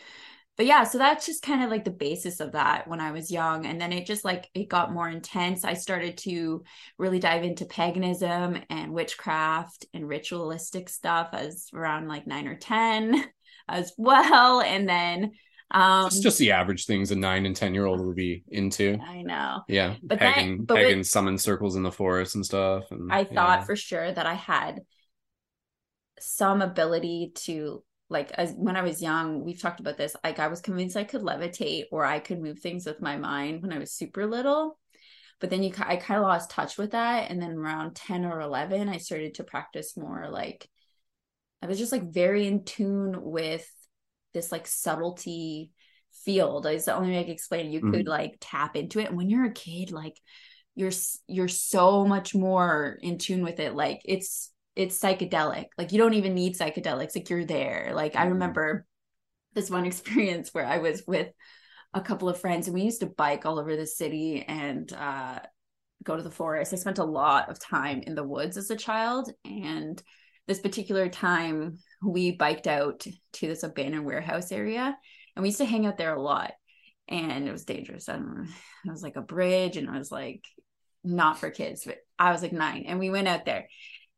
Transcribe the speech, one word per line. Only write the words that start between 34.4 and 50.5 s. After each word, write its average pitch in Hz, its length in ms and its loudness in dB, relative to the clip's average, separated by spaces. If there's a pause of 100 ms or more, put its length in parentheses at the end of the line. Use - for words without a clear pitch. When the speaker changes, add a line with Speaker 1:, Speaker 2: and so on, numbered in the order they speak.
Speaker 1:
But 180 100 -4
then 185 140 0
you 185 80 0
ki-, 185 140 -4
I 175 100 0
kinda 196 260 2
lost 180 280 4
touch - 280 -4
with 214 140 -4
that. 233 400 0
And 180 100 -4
then 170 120 -6
around 156 420 -4
ten 180 300 -2
or 165 160 -2
eleven, 160 480 -2
I 180 80 -4
started 156 380 -6
to 170 100 -10
practice - 500 -10
more, 151 340 -10
like, - 380 -8 (920)
I 175 60 -10
was 190 100 -2
just, 233 160 -2
like, 180 180 -2
very 190 360 4
in 196 180 0
tune 196 560 -2
with 160 440 -4 (680)
this, 170 180 -6
like, 165 160 -8
subtlety 165 1040 -4 (540)
field. 165 400 2
It's 156 200 0
the - 100 2
only 185 160 0
way 180 100 0
I - 20 0
can 170 80 -8
explain 160 360 -6
it. 151 40 -8
You 156 80 -2
could, 208 220 2
Speaker 2:
Mm-hmm. 156 80 -2
Speaker 1:
like, 156 320 -2
tap 147 340 -4
into 160 240 -4
it. 185 80 -2
And 175 80 -4
when 180 140 0
you're 247 160 4
a 220 80 0
kid, 180 380 -10
like, 156 280 -12 (560)